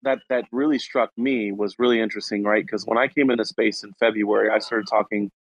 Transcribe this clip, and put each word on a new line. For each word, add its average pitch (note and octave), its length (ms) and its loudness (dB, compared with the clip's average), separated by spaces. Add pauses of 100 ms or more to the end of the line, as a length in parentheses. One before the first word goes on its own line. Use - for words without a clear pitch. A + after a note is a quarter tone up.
that, C3+ 240 0
that B2 240 0
really C#3 260 2
struck A#2+ 400 -2
me A#2 360 -2
was G#2 260 -4
really A#2+ 220 4
interesting, G#2 420 -4
right? G#2 240 2
'Cause G2+ 180 -6
when A2+ 120 0
I C3+ 100 4
came C3+ 240 2
into A2+ 140 0
space - 360 -2
in G2+ 120 -18
February, G#2+ 560 2
I A2 100 2
started G#2+ 300 -4
talking G#2 520 -2